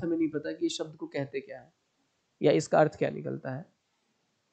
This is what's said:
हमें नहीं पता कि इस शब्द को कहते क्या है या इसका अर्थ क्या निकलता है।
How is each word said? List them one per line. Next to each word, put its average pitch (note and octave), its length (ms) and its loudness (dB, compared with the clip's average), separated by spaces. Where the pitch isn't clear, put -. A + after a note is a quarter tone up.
हमें E3 140 0
नहीं D#3+ 120 2
पता D#3 220 -6
कि E3 140 -4
इस D#3+ 120 -2
शब्द D#3+ 180 -8
को E3 120 -12
कहते C#3 320 -4
क्या C3 200 -10
है B2 140 -20
या D3+ 100 6
इसका D#3+ 280 4
अर्थ D3+ 180 4
क्या C#3 120 0
निकलता C#3 420 -6
है। C3+ 140 -8